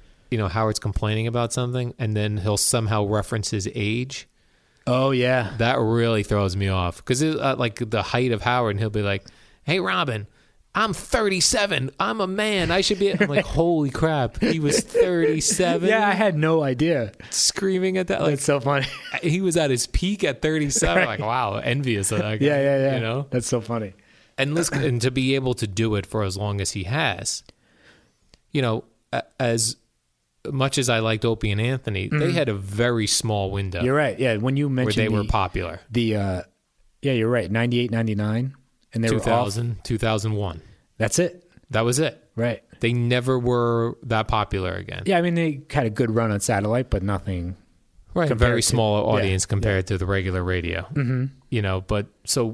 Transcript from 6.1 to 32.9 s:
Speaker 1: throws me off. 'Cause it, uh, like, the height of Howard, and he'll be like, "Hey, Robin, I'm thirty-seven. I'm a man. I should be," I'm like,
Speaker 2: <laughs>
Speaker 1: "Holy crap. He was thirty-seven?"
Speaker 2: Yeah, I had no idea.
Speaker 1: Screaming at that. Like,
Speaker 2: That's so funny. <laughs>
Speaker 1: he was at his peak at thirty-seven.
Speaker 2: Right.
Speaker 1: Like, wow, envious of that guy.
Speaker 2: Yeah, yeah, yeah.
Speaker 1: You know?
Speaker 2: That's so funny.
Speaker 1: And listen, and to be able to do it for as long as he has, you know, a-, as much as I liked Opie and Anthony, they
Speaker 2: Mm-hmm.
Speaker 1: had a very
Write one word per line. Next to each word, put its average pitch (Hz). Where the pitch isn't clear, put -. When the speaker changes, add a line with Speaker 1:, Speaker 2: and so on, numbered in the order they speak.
Speaker 1:
throws 98
me 98
off. 90
'Cause 127
it, 156
uh, 135
like, 117
the 110
height 123
of 107
Howard, 120
and 101
he'll 110
be 107
like, 101
"Hey, 170
Robin, 170
I'm 214
thirty-seven. 196
I'm 220
a 190
man. 190
I 190
should 190
be," 196
I'm 190
like, 143
Speaker 2:
<laughs> -
Speaker 1:
"Holy 160
crap. 147
He 165
was 147
thirty-seven?" 170
Speaker 2:
Yeah, 220
I 196
had 190
no 160
idea. 131
Speaker 1:
Screaming 185
at 175
that. -
Like, 156
Speaker 2:
That's 139
so 143
funny. 135
<laughs> -
Speaker 1:
he 175
was 180
at 156
his 123
peak 196
at 143
thirty-seven. 156
Speaker 2:
Right. 185
Speaker 1:
Like, 107
wow, 110
envious 120
of 107
that 107
guy. 139
Speaker 2:
Yeah, 143
yeah, 139
yeah. 135
Speaker 1:
You 123
know? 123
Speaker 2:
That's 123
so 120
funny. 110
Speaker 1:
And 143
listen, 160
and 120
to 127
be 131
able 131
to 110
do 107
it 98
for 110
as 95
long 101
as 98
he 95
has, 110
you 143
know, 113
a-, 120
as 117
much 135
as 123
I 113
liked 110
Opie 110
and 101
Anthony, 117
they 151
Speaker 2:
Mm-hmm. 147
Speaker 1:
had 156
a 104
very 104